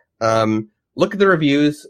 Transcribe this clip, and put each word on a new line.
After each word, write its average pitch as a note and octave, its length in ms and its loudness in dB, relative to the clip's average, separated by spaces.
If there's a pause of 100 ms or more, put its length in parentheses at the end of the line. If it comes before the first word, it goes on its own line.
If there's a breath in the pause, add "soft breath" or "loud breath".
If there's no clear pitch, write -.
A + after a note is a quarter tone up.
(220 soft breath)
um, A2 480 0 (260)
look G3 180 -2
at G3 60 -6
the G3 80 2
reviews, D3 640 0